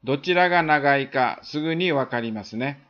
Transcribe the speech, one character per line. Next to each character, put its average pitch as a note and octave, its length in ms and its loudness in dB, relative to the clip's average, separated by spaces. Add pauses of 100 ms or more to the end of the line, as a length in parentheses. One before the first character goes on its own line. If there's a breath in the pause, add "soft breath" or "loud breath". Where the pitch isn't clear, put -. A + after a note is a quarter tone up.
ど C3+ 140 -2
ち F3 160 -4
ら F3+ 160 4
が F3 120 4
長 C#3+ 360 4
い C3+ 120 -2
か B2+ 340 0
す D3 160 -8
ぐ D#3+ 160 -2
に F3 160 0
わ C3+ 160 0
か A#2+ 140 -4
り A#2 100 -6
ま G#2+ 120 -8
す A2 120 -14
ね。 C#3 240 -6 (100)